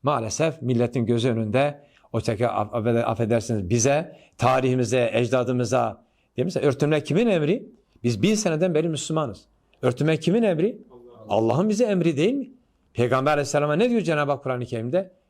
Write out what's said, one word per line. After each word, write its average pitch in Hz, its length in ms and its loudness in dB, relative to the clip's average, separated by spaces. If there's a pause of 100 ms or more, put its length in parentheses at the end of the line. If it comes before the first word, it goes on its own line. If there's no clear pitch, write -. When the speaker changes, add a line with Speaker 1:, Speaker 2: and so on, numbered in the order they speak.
Speaker 1:
Maalesef 139 580 -2
milletin 120 440 0
gözü 117 240 0
önünde 120 540 -2 (300)
o - 80 -2
teke-, 117 260 -2
aff-, 104 240 -4
affede-, 117 340 0
affedersiniz 110 640 -2
bize, 139 500 0 (180)
tarihimize, 127 760 2
ecdadımıza, 123 920 0 (320)
değil 127 80 -2
mi? - 160 -4
Örtünmek 147 440 0
kimin 214 220 2
emri? 175 420 0 (340)
Biz 113 180 0
bin 208 140 4
seneden 175 400 0
beri 160 140 2
Müslümanız. 147 560 -4 (360)
Örtünmek 147 400 0
kimin 220 220 2
emri? 196 380 0 (100)
Speaker 2:
Allah'ın. - 380 -20
Speaker 1:
Allah'ın 113 400 2
bize 214 160 2
emri 170 320 0
değil 190 160 2
mi? 277 160 -6 (440)
Peygamber 131 380 2
Aleyhisselam'a 147 440 0
ne 233 140 2
diyor 233 120 2
Cenab-ı 151 300 0
Hak 131 120 -4
Kur'an-ı 123 220 -4
Kerim'de? 127 460 -4 (180)